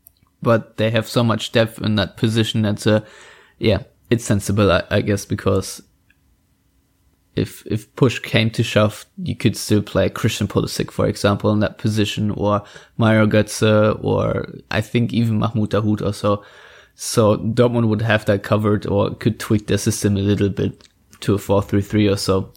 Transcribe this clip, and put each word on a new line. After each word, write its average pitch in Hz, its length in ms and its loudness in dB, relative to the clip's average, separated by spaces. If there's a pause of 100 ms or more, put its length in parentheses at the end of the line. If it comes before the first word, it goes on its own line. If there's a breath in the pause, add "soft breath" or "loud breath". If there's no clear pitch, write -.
(420)
but 113 360 0
they 110 140 0
have 110 160 -2
so 123 160 0
much 113 300 -2
depth 113 280 0
in 107 140 -2
that 98 220 -2
position 110 460 0
that, 104 220 -2
uh, 107 160 4 (560 loud breath)
yeah, 98 260 0 (260)
it's 117 160 0
sensible, 101 460 2
I, 87 200 2
I 107 100 2
guess, 98 240 -2
because 98 560 -4 (1500)
if, - 300 -6
if - 300 -8
push - 240 2
came 113 320 0
to 117 120 -2
shove, 104 420 0 (120)
you 101 180 -6
could 98 220 0
still 104 240 0
play 92 280 -2
Christian - 380 -2
Pulisic, - 440 -4
for 107 160 -2
example, 101 440 0
in 104 80 2
that - 180 -2
position, 107 540 -2
or 101 320 -2 (340 loud breath)
Mario 110 280 4
Götze, 107 760 2
or 104 440 -2 (240)
I 107 100 -2
think 117 320 -2
even 110 260 0
Mahmoud 113 320 -2
Dahoud 104 300 0
or 98 120 -2
so. 104 300 -2 (520 loud breath)
So 107 420 2
Dortmund 117 520 2
would 107 120 0
have 110 240 0
that 101 180 0
covered 107 420 0
or 101 300 0
could - 240 -2
tweak - 280 -2
their 104 100 0
system 104 380 0
a 98 60 0
little 98 280 2
bit 101 380 -6 (340)
to 107 120 0
a 95 40 2
four 98 240 0
three 101 200 0
three 104 260 2
or 98 100 2
so, 95 400 -2